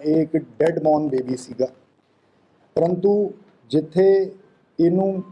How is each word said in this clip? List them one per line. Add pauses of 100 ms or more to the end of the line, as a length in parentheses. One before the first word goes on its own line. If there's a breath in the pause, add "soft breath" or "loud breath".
ਇਹ
ਇੱਕ
ਡੈਡ
ਬੋਰਨ
ਬੇਬੀ
ਸੀਗਾ। (1080)
ਪਰੰਤੂ (380)
ਜਿੱਥੇ (480)
ਇਹਨੂੰ